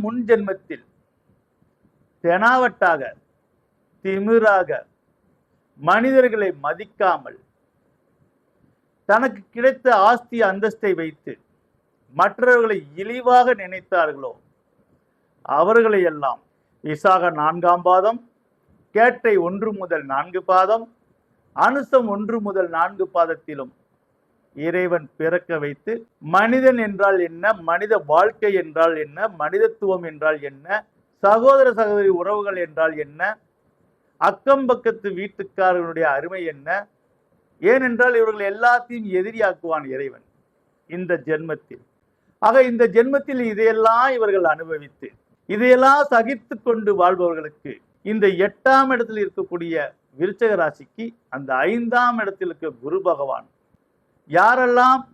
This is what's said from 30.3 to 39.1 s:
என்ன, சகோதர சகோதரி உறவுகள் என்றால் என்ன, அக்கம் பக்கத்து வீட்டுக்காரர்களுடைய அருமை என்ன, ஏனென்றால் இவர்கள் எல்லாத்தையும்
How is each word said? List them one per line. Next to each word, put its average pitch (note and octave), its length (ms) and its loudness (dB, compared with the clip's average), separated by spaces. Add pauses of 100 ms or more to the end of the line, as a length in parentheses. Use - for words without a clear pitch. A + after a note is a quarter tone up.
என்ன, E3 340 -8 (400)
சகோதர B3+ 440 6 (100)
சகோதரி G#3 340 2 (100)
உறவுகள் G3+ 420 -4
என்றால் D#3+ 300 -2 (100)
என்ன, C#3+ 180 -16 (1000)
அக்கம் C4+ 480 0
பக்கத்து A3+ 380 -2 (120)
வீட்டுக்காரர்களுடைய F#3 840 -2 (120)
அருமை F3+ 240 -8 (100)
என்ன, C#3+ 180 -12 (920)
ஏனென்றால் B3 580 2
இவர்கள் G#3+ 320 0
எல்லாத்தையும் A#3+ 560 -2 (120)